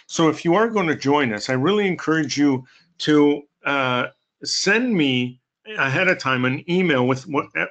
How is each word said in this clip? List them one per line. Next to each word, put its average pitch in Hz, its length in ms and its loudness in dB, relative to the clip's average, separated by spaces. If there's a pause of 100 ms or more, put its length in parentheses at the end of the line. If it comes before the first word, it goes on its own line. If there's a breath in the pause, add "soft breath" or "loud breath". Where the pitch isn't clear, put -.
So 160 220 2
if 151 140 -2
you 170 120 2
are 220 120 2
gonna 190 280 -2
join 139 360 0
us, 104 180 -6
I 131 40 0
really 190 340 0
encourage 156 500 -2
you 139 280 2 (340 soft breath)
to, 147 440 2 (220)
uh, 131 420 -2 (360)
send 220 520 0
me 127 440 0 (380)
ahead 147 320 0
of - 100 2
time 127 260 -2
an 127 240 -2
email 165 380 2
with 131 200 -2
what, 151 180 -4 (260)